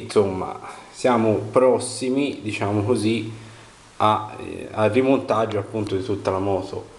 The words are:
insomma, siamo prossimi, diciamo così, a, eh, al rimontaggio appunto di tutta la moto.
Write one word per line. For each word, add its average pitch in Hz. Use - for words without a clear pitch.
insomma, 95
siamo 110
prossimi, 127
diciamo 104
così, 113
a, -
eh, 85
al 107
rimontaggio 113
appunto 98
di 92
tutta 98
la 95
moto. 95